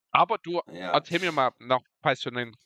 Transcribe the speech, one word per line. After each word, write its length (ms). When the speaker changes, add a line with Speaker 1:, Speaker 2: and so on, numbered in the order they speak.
Speaker 1:
Aber 260
du, 280
Speaker 2:
Ja. 260
Speaker 1:
erzähl 280
mir 120
mal 280
noch, 220
falls 180
du 100
einen 240